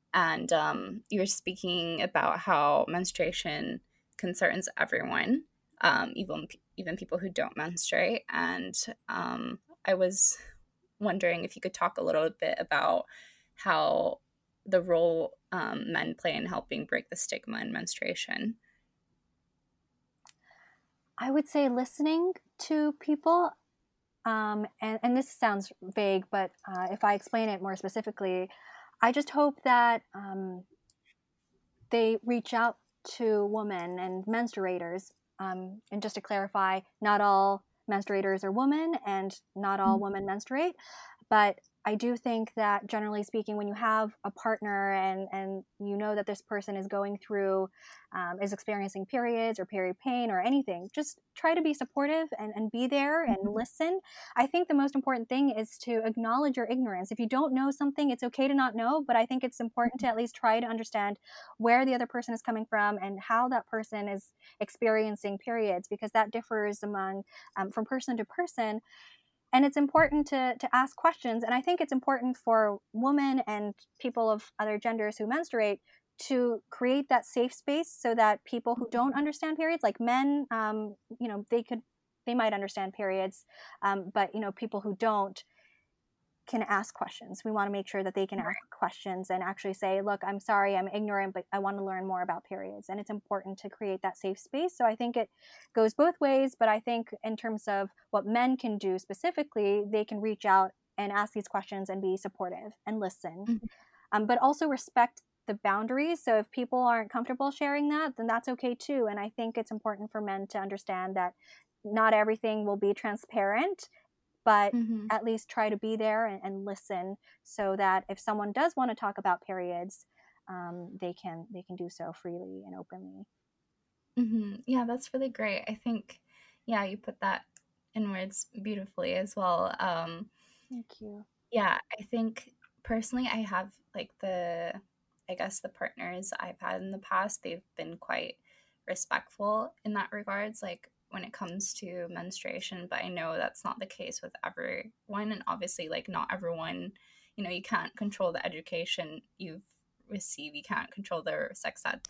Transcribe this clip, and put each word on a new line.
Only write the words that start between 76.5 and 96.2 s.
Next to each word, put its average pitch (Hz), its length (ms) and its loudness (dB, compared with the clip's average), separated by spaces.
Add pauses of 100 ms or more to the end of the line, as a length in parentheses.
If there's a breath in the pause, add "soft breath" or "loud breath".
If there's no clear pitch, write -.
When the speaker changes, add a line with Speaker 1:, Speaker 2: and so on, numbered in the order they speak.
Speaker 2:
create 269 380 2
that 247 160 4
safe 247 280 0
space 302 380 -2
so 233 240 0
that 214 300 6
people 233 300 -2
who 240 140 -4
don't 240 260 2
understand 302 420 -2
periods, 320 260 0
like 214 160 0
men, 269 500 2
um, 214 460 -2 (240)
you 247 80 -4
know, 208 240 -6
they 233 100 4
could, 233 200 -6 (440)
they 240 80 -2
might 226 200 2
understand 196 400 -4
periods, 190 520 -2 (380 loud breath)
um, 196 300 0
but, 196 200 2
you 208 60 -4
know, 208 120 -2
people 214 300 -6
who 208 140 -4
don't 202 480 0 (1040 soft breath)
can 226 180 -2
ask 202 300 0
questions. - 520 -10
We 220 60 -2
wanna 202 200 2
make 202 160 -4
sure 190 160 -4
that 190 120 -4
they 190 120 0
can 196 120 -6
Speaker 1:
Right. 165 100 -4
Speaker 2:
ask - 200 -10
questions 185 600 -4
and 185 120 0
actually 190 320 -4
say, 190 280 0
"Look, 202 240 -2
I'm 196 160 -4
sorry, 196 340 4
I'm 185 140 0
ignorant, 202 440 -2
but 180 200 -6
I 196 60 0
wanna 196 260 -2
learn 190 200 -4
more 185 160 -2
about 175 220 -4
periods." 196 460 -10
And 196 100 -8
it's 202 100 -10
important 196 500 -6
to 202 100 -12
create 190 320 -6
that 185 160 -2
safe 196 200 -4
space. 330 380 -4
So 247 100 2
I 220 100 2
think 240 200 -2
it 226 140 0 (440 loud breath)
goes 220 200 4
both 339 260 4
ways, 269 360 4